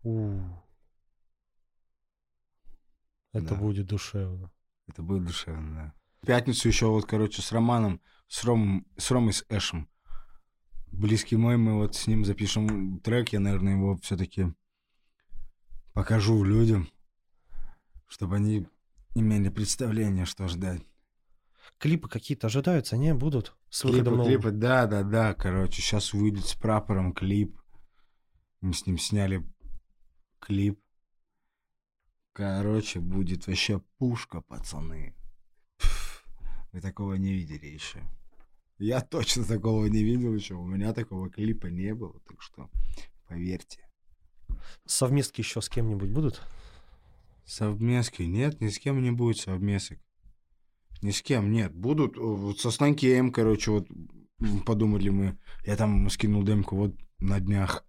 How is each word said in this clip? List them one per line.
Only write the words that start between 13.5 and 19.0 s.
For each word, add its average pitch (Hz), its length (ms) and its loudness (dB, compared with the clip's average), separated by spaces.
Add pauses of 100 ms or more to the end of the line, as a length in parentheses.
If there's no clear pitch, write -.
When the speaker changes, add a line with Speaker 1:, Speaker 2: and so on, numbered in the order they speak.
Speaker 2:
его 98 220 2
все-таки 90 560 -4 (1400)
покажу 107 520 2
людям, 107 440 4 (1200)
чтобы 95 280 -2
они 104 320 2 (460)